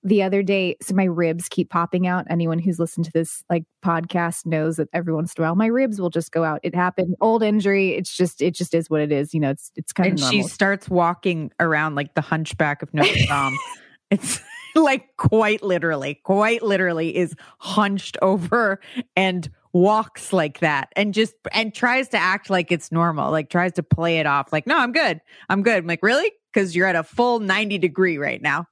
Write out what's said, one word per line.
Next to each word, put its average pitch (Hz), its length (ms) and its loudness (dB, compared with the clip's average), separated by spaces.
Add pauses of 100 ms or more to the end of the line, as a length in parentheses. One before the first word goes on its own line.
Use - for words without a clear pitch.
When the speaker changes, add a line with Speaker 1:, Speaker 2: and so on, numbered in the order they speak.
Speaker 1:
the 196 200 4
other 196 180 2
day, 190 400 0
so 190 140 -2
my 190 80 4
ribs 170 440 0
keep - 220 -2
popping 180 380 0
out. 180 200 -2
Anyone 165 300 0
who's 170 220 -2
listened 165 240 -2
to 160 80 -12
this, - 360 -4
like, 170 140 0 (220)
podcast 170 640 -2
knows 160 320 -2
that 151 140 -2
every 165 220 -2
once 160 180 -4
in - 120 -8
a - 20 0
while 165 80 0
my 214 120 2
ribs 233 340 0
will 175 100 -2
just 165 220 -4
go 165 100 0
out. 156 220 -2
It 160 100 -4
happened. 180 460 0
Old 220 240 2
injury. 196 460 2
It's 143 260 -4
just, 180 260 0
it 165 100 2
just - 220 -4
is 165 160 0
what 156 100 2
it 147 120 0
is. 143 200 -2
You 165 60 -2
know, 143 120 2
it's, - 260 -8
it's - 160 -10
kinda 185 180 2
Speaker 2:
And 165 80 0
she 139 200 0
Speaker 1:
normal. 190 100 -2
Speaker 2:
starts 196 420 0
walking 175 680 0
around 156 340 0
like 143 200 -6
the 156 60 0
Hunchback 151 640 -2
of 151 100 -12
Notre - 220 2
Speaker 1:
<laughs> - 140 2
Speaker 2:
Dame. 139 280 -2 (540)
It's - 300 -2 (180)
<laughs> - 160 -20
like, 285 440 2
quite 220 440 2
literally, 165 520 -2 (100)
quite 214 400 2
literally 180 520 0
is 170 200 -2 (240)
hunched 196 600 -2
over 196 580 0 (340)
and 185 340 0 (240)
walks 208 600 2
like 156 260 0
that 147 380 0
and 202 180 0
just, 214 200 0 (180)
and 220 200 -2
tries 254 360 0
to - 100 -4
act 185 320 0
like 180 220 0
it's - 180 -4
normal, 160 400 0
like, 156 200 -2
tries 180 240 0
to 175 100 -4
play 165 340 2
it 151 80 0
off 143 260 0
like, 156 140 -2
"No, 233 100 2
I'm 240 160 2
good. 240 280 0 (280)
I'm 196 140 0
good." 220 160 2
I'm 165 80 -4
like, 170 160 -4
"Really? 277 280 2 (220)
'Cause 190 220 0
you're 180 140 4
at 175 80 2
a 160 80 0
full 240 340 0
ninety 202 400 0
degree 170 400 0
right 139 240 -4
now." 151 300 -2